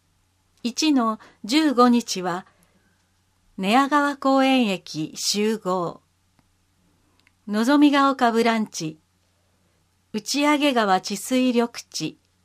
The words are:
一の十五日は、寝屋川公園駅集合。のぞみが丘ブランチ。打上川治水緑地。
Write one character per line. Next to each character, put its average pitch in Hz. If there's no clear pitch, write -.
一 294
の 226
十 285
五 247
日 226
は、 180
寝 190
屋 269
川 285
公 269
園 262
駅 160
集 214
合。 180
の 214
ぞ 285
み 294
が 277
丘 254
ブ 226
ラ 226
ン 214
チ。 156
打 214
上 277
川 202
治 202
水 254
緑 233
地。 -